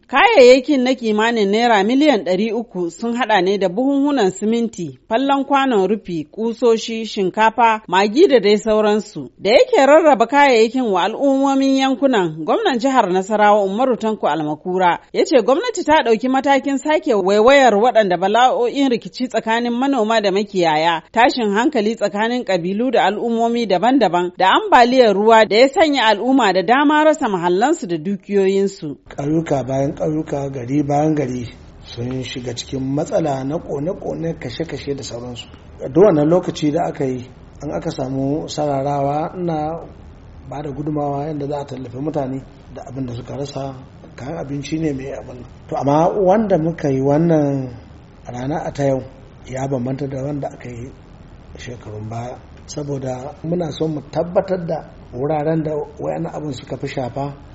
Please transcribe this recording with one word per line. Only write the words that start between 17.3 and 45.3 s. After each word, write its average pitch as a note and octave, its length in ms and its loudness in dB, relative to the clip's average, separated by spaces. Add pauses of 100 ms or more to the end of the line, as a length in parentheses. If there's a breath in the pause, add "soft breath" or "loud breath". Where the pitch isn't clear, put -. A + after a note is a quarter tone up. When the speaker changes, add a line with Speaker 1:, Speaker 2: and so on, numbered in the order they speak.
Speaker 1:
waɗanda G#3 460 2
bala'o'in A#3 680 2
rikici A#3 380 -6
tsakanin A#3 440 -2
manoma A#3 480 0
da G3+ 100 0
makiyaya, E3+ 800 0
tashin A3+ 440 2
hankali A3+ 420 0
tsakanin A3 480 -2
ƙabilu F#3+ 480 -2
da F3+ 140 4
al'ummomi A#3 600 0
daban-daban, F3+ 680 2
da F#3 140 2
ambaliyar B3+ 640 4
ruwa A3 340 6
da G3 80 0
ya C4 120 6
sanya C#4+ 380 2
al'umma A3 460 2
da F#3 100 2
dama D4 420 4
rasa D4+ 240 2
mahallansu F#3+ 580 0
da E3+ 100 -4
dukiyoyinsu. G3 1000 -2 (120)
Speaker 2:
Ƙauyuka D3+ 580 -2
bayan C#3 280 -2
ƙauyuka, D3+ 580 -4
gari C3+ 300 -2
bayan D3 320 0
gari B2+ 320 -4 (400)
sun B2+ 380 -8
shiga B2 300 -10
cikin C3 280 -8
matsala C#3+ 640 -2
na D3+ 140 -4
ƙone-ƙone, D#3+ 840 -6
kashe-kashe C#3 560 -8
da C3+ 60 -12
sauransu. A#2+ 440 -12 (380)
A D#3 40 -6
duk D#3 160 6
wannan D3+ 240 4
lokaci D#3+ 440 0
da E3 160 -2
aka D3 160 -6
yi, B2+ 260 -6 (320)
an D3 80 -8
aka E3+ 200 -6
samu C3+ 580 -4
sararawa, C#3+ 880 -2
ina E3 480 -4 (640)
ba C#3 120 -10
da D3+ 80 -8
gudumawa D3 580 -4
yadda C#3+ 200 -6
za D3 120 -4
a C#3 40 -8
tallafi B2+ 340 -12
mutane C3+ 440 -4 (320)
da - 160 -14
abin C3 160 -8
da A#2 80 -8
suka A#2+ 220 -10
rasa, C#3 380 -8 (420)
kayan D3 280 -10
abinci C#3+ 360 -6
ne D#3 120 -2
mai C3+ 200 -8
abin. B2+ 320 -14 (240)